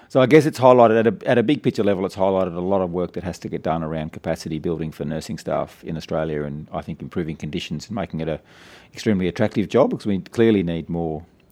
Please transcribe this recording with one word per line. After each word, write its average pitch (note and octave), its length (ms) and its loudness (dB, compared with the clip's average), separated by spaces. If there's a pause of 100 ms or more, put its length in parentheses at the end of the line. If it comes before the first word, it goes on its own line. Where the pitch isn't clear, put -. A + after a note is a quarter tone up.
(100)
So C3+ 100 4
I B2+ 60 6
guess C#3+ 200 8
it's D3 140 -4
highlighted A#2+ 400 8
at A2 60 4
a, G#2 220 -2
at B2 100 4
a A#2 40 4
big C3+ 200 0
picture A#2 200 0
level, G2 240 0
it's F2+ 80 -6
highlighted F#2+ 400 0
a F2 60 -6
lot F#2 220 0
of F2 100 -2
work F2 220 -4
that F2 100 -8
has F2 160 -8
to - 80 -10
get E2 140 -8
done E2 200 -2
around D#2 300 -6
capacity D#2+ 480 -6
building D#2+ 320 -4
for - 120 -10
nursing D#2 340 -8
staff D2 440 -6
in E2+ 140 -10
Australia, D#2 480 -4
and D2 280 -12
I F2+ 100 -8
think - 200 -12
improving D#2 320 -6
conditions D#2 520 -10
and G#2+ 100 -10
making F2 240 -8
it D#2+ 80 -6
a D2+ 100 -4 (540)
extremely F#2+ 340 0
attractive G#2 420 -2
job, B2 220 4
because A#2+ 160 -6
we G2 140 -2
clearly A2 420 2
need E2 260 -4
more E2 360 -6 (280)